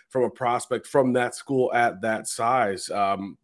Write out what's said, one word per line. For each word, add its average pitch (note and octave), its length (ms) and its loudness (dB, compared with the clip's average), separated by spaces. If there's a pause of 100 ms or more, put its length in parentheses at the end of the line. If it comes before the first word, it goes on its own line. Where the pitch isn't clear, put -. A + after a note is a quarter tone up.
from B2+ 160 0
a G#2+ 40 0
prospect A#2+ 560 -2
from B2+ 280 2
that B2 200 0
school B2+ 400 0
at A2+ 280 2
that A2 260 -2
size. A#2 600 0
Um, G2 540 -2